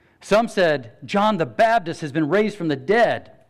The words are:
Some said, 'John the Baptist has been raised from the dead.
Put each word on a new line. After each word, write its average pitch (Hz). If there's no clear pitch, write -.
Some 220
said, 151
'John 202
the 165
Baptist 190
has 151
been 151
raised 202
from 175
the 147
dead. 143